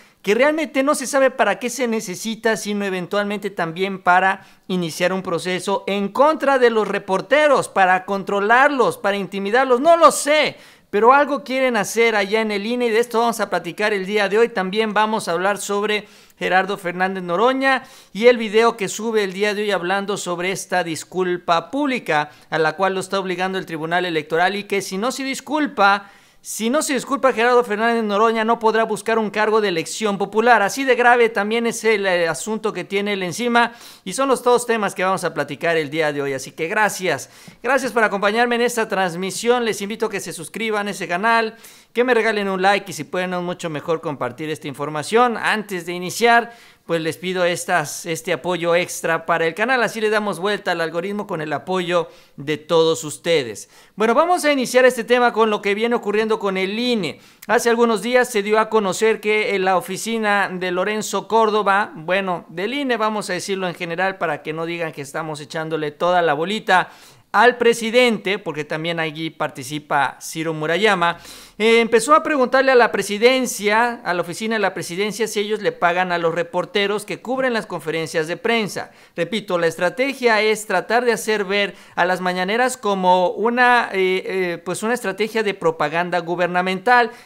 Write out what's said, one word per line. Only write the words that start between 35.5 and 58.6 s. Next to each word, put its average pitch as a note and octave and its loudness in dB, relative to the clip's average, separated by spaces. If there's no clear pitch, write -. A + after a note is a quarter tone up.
el D3+ -2
día D3+ 0
de C#3+ -4
hoy. C#3 -2
Así C3 -8
que E3 -6
gracias, F#3 0
gracias B3 0
por A3 4
acompañarme G#3+ 0
en A#3 -2
esta A#3+ 0
transmisión. F#3+ -2
Les G#3 -2
invito G#3+ -6
a G#3 -4
que G3 -6
se E3 -10
suscriban G#3 -4
a G#3 -4
ese F#3 -8
canal, A3 0
que A#3+ 2
me B3+ 2
regalen G#3+ 2
un F#3+ -2
like G3 2
y - -10
si D3 -8
pueden, F3+ -4
aún F3+ -4
mucho F3 -6
mejor D#3 -4
compartir C#3 -6
esta D3+ -8
información. D#3 0
Antes F#3+ -4
de F3 -6
iniciar, A#3 2
pues E3 -2
les D#3+ -4
pido F3+ -2
estas, E3+ -2
este E3 -4
apoyo E3+ -2
extra E3 -2
para E3 0
el E3 -2
canal, A#3+ 0
así A3 -2
le G#3+ 0
damos G#3 -2
vuelta G3 -2
al E3+ -2
algoritmo F#3 -4
con E3+ -6
el D3+ -8
apoyo F3 -2
de D3 -4
todos D#3+ 2
ustedes. C#3+ -2
Bueno, A3 2
vamos D#4+ 2
a D4 4
iniciar B3+ 4
este B3 4
tema A#3+ 2
con A3 2
lo G#3 -2
que G3+ 0
viene A#3 0
ocurriendo A3 0
con G3 -2
el F#3+ -2
ine. A#3 -2
Hace A#3 2
algunos A3+ 2
días B3 2
se G3+ 0
dio G#3+ 2
a A3 2